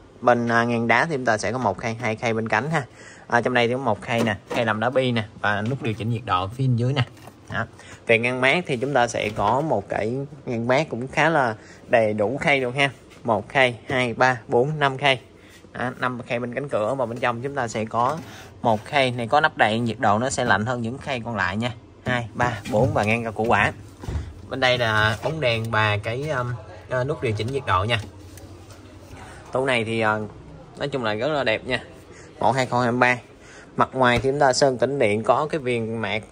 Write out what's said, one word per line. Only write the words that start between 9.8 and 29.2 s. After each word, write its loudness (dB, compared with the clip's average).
cái -2
ngăn -4
mát 2
cũng -6
khá 2
là 2
đầy 4
đủ 0
khay 2
luôn -4
ha. 2
Một 0
khay, 2
hai, 0
ba, 2
bốn, 2
năm 0
khay. 2
Đó, -4
năm -4
khay -4
bên -6
cánh -6
cửa, 0
và -2
bên -6
trong -2
chúng -6
ta -4
sẽ -4
có 0
một 2
khay 0
này -4
có 4
nắp 0
đậy, 2
nhiệt -2
độ 4
nó 0
sẽ -2
lạnh 2
hơn -2
những -6
khay -6
còn -6
lại 0
nha. -2
Hai, -2
ba, -2
bốn 2
và 2
ngăn 0
cả -6
củ -2
quả. 4
Bên -6
đây 2
là 2
bóng -2
đèn 0
và 2
cái, -4
um, -2
ờ, 0
nút -4
điều 0
chỉnh -2
nhiệt -4
độ 2
nha. -2